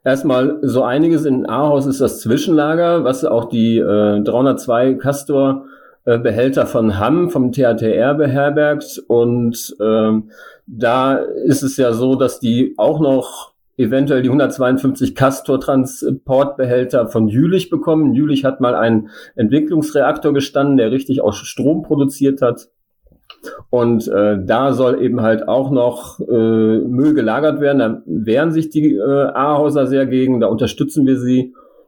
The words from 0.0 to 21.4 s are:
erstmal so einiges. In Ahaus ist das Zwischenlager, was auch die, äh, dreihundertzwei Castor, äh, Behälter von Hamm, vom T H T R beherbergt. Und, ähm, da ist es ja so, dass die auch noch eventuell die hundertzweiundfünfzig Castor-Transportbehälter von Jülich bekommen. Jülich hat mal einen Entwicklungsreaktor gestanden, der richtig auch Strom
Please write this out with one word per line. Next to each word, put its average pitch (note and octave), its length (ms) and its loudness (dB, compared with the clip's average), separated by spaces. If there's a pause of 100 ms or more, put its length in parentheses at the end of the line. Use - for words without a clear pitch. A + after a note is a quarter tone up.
erstmal C#3 580 0
so A#2+ 220 0
einiges. D3+ 400 2
In B2+ 200 0
Ahaus C#3+ 420 0
ist C3+ 140 -2
das B2 200 0
Zwischenlager, D#3+ 840 2
was E3+ 220 -2
auch A#2 220 0
die, A2+ 320 2
äh, G#2 440 2
dreihundertzwei B2 720 0
Castor, C3+ 720 -2 (380)
äh, A#2+ 160 2
Behälter A#2+ 480 0
von A2 320 0
Hamm, D#3+ 300 0
vom B2+ 200 -2
T B2+ 160 0
H A2+ 80 2
T A2 180 -2
R A#2+ 220 2
beherbergt. D3 920 -2
Und, A#2+ 720 0
ähm, A2 500 0 (380)
da B2 480 0
ist - 480 -2
es C3+ 140 -4
ja B2 140 2
so, B2+ 220 0
dass B2+ 240 -2
die B2 380 0
auch D3+ 240 0
noch - 540 -2 (220)
eventuell C3 460 0
die B2+ 80 0
hundertzweiundfünfzig C3 840 0
Castor-Transportbehälter C3 1900 0
von A2 180 0
Jülich E3 440 0
bekommen. D#3 440 0
Jülich C3+ 300 0
hat C3+ 160 -2
mal B2 160 0
einen A2 320 0 (260)
Entwicklungsreaktor D3+ 960 0
gestanden, C#3 440 0
der A2+ 160 2
richtig C3+ 300 -2
auch G#2 100 0
Strom D3+ 500 -4